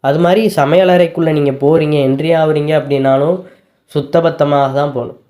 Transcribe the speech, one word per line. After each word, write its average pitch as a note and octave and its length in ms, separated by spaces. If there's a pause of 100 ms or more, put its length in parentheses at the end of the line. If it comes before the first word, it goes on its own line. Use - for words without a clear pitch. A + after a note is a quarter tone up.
அது C#3+ 160
மாதிரி F3+ 280
சமையலறைக்குள்ள E3+ 840
நீங்க D3 200
போறீங்க, D3+ 500
என்ட்ரி C3+ 320
ஆகுறீங்க D#3 400
அப்படின்னாலும், C#3 640 (540)
சுத்தபத்தமாக C#3+ 840
தான் C#3+ 200
போகணும். A#2 260 (100)